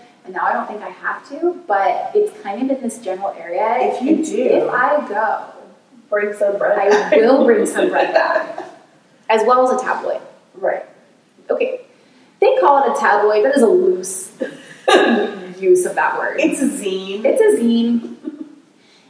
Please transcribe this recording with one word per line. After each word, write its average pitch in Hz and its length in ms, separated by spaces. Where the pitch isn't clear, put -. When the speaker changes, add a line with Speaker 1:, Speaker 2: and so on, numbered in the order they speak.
Speaker 1:
and 185 100
now - 120
I - 60
don't - 140
think 208 160
I 185 80
have - 400
to, 330 360
but 196 480
it's - 280
kind 214 200
of 269 140
in - 60
this 240 160
general 190 400
area. 190 400
Speaker 2:
If - 100
you 277 140
Speaker 1:
And - 80
Speaker 2:
do, - 180
Speaker 1:
if - 280
I 269 380
go, 214 360
Speaker 2:
bring 208 240
some 202 240
bread 208 200
Speaker 1:
I 202 120
Speaker 2:
back. 208 220
Speaker 1:
will 240 320
bring 208 220
some 180 220
bread 180 260
Speaker 2:
<laughs> 160 60
Speaker 1:
back, - 440
as 220 160
well 254 240
as - 100
a - 40
tabloid. - 360
Speaker 2:
Right. - 300
Speaker 1:
Okay. - 300
They - 200
call 277 240
it 233 120
a - 40
tabloid. 208 460
That 277 100
is 233 60
a 226 60
loose 185 640
<laughs> 196 760
use 180 260
of - 80
that - 240
word. - 220
Speaker 2:
It's - 200
a 262 80
zine. 190 560
Speaker 1:
It's - 160
a 415 220
zine. 233 540